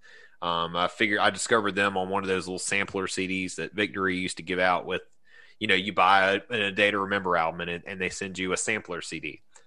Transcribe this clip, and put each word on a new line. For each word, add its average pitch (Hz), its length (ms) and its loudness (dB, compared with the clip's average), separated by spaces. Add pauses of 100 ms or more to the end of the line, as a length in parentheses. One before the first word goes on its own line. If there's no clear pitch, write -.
(420)
Um, 85 340 0
I 87 120 2
figure 104 340 0
I 104 80 6
discovered 101 460 0
them 101 220 2
on 92 120 -2
one 98 140 0
of 95 60 -2
those 92 180 0
little 92 100 -6
sampler 98 500 -2
C 95 200 -4
Ds 92 300 -4
that 80 160 -8
Victory 95 440 0
used 90 200 -4
to 87 60 -12
give 90 160 -4
out 90 260 2
with, 90 160 -4 (580)
you 107 80 -4
know, 95 80 4
you 95 180 0
buy 95 560 6
a, 120 40 -8 (140)
a 95 40 -2
Day 101 180 4
to 101 100 2
Remember 95 360 0
album 82 260 0
and 85 80 -6
it, 87 160 -6
and 95 160 -8
they 90 80 -2
send 95 300 -8
you 92 140 -2
a 85 40 0
sampler 92 440 -4
C 80 180 -8
D 73 220 -12 (260)